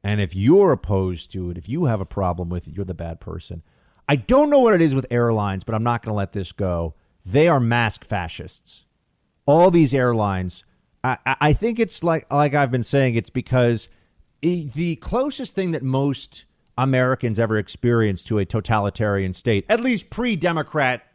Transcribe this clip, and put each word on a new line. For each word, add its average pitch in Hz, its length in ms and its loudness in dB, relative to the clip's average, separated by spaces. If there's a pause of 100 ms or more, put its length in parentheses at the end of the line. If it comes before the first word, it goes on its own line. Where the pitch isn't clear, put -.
And 104 160 -2
if 95 160 -2
you're 160 360 6
opposed 95 600 -2
to 90 180 -8
it, 87 80 -8
if 82 120 -14
you 160 160 -2
have 110 160 0
a 92 40 -6
problem 90 440 -4
with 87 180 -6
it, 76 80 -18
you're 98 80 -8
the 92 100 -8
bad 82 280 -10
person. 82 420 -14 (440)
I 147 100 2
don't 269 320 2
know 285 100 6
what 233 140 6
it 175 80 4
is 156 120 2
with 131 160 -2
airlines, 110 540 0
but 110 100 -6
I'm 110 100 -2
not 117 200 -2
gonna 107 140 -4
let 98 160 -4
this 98 180 -8
go. 85 440 -4 (300)
They 107 220 2
are 151 140 4
mask 117 420 0
fascists. - 840 -10 (600)
All 170 260 6
these 165 220 4
airlines, 104 720 -2 (400)
I, 127 200 -2
I, 135 140 0
I 151 140 4
think 226 260 -2
it's 220 240 -2
like, 165 280 -2
like 143 220 2
I've 139 180 0
been 123 120 -2
saying, 131 320 0
it's 113 140 -2
because 120 580 0 (560)
i-, 165 320 -2
the 165 220 -4
closest 254 580 -6
thing 185 160 -4
that 147 120 -4
most 135 600 -4 (320)
Americans 127 640 0
ever 110 180 2
experienced 107 680 0
to 107 120 0
a 98 60 0
totalitarian 101 840 -2
state, 101 380 -2
at 226 100 4
least 240 300 -2
pre-Democrat 160 960 -2 (120)